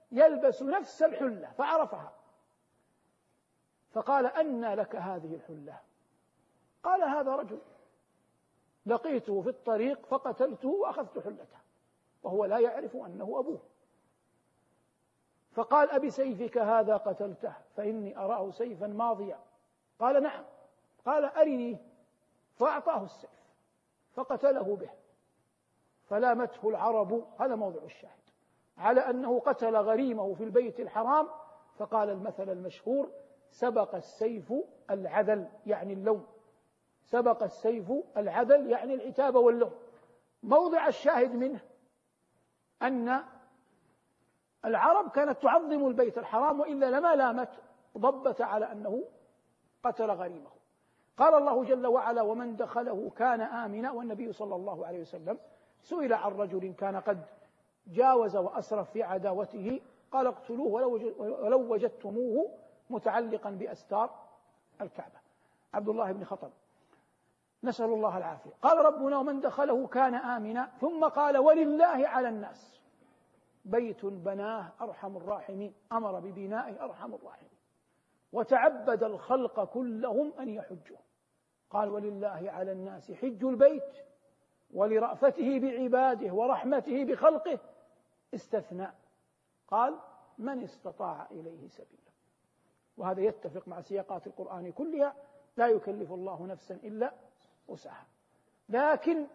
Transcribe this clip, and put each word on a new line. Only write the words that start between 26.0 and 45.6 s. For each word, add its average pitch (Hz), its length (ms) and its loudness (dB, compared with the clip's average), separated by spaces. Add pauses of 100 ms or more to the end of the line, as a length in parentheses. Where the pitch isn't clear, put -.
فلامته 233 600 0
العرب، 220 580 0 (120)
هذا 254 160 0
موضع 196 280 -6
الشاهد، - 380 -20 (580)
على 226 220 6
أنه 247 400 0
قتل 233 360 2
غريمه 214 580 0
في 165 100 -8
البيت 240 360 -10
الحرام، 240 480 0 (500)
فقال 208 320 -2
المثل 196 400 -8
المشهور: 185 600 -4 (400)
"سبق 226 440 0
السيف 214 580 -6 (380)
العذل"، 196 580 0 (180)
يعني 202 260 -4
اللوم، 196 340 -2 (760)
"سبق 233 400 2
السيف 214 500 -2 (240)
العذل"، 226 540 4
يعني 247 240 -2
العتاب 262 400 0
واللوم. 233 380 6 (720)
موضع 320 440 4
الشاهد 262 480 4
منه 254 260 -2 (1200)
أن 247 420 0 (1400)
العرب 311 460 4
كانت 285 320 0
تعظم 285 440 4